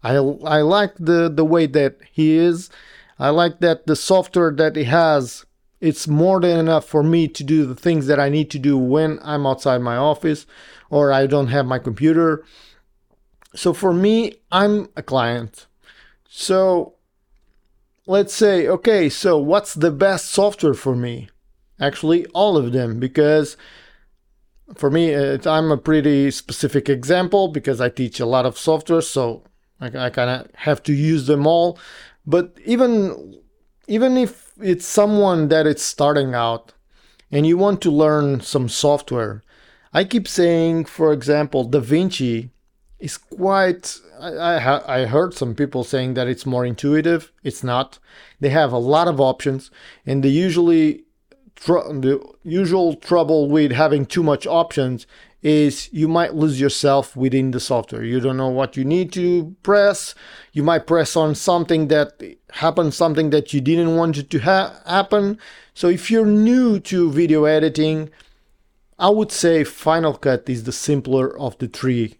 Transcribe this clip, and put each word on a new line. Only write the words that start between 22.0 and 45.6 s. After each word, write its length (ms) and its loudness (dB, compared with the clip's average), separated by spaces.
all 280 2
of 160 0
them, 260 -2
because 600 0
for 160 -2
me, 200 2
it, 360 -2
I'm 240 0
a 60 2
pretty 540 2
specific 580 -4
example 600 0
because 340 -4
I 80 0
teach 280 -6
a 60 -4
lot 220 0
of 100 -4
software, 460 0
so 420 -6
I, 100 -12
I 200 -6
kinda 460 -4
have 300 -4
to 100 0
use 320 0
them 200 2
all. 320 2
But 380 -2
even, 760 -2
even 300 2
if 420 -4
it's 280 -2
someone 600 2
that 180 2
is 160 -2
starting 520 -2
out 380 -4
and 160 0
you 120 2
want 240 0
to 80 0
learn 500 2
some 300 -4
software, 720 -4
I 140 0
keep 240 -4
saying, 560 0
for 300 0
example, 520 -2
DaVinci 840 -2
is 180 -12
quite, 840 -2
I, 360 -4
I 20 0
ha-, 280 0
I 200 -2
heard 260 0
some 220 -8
people 280 -4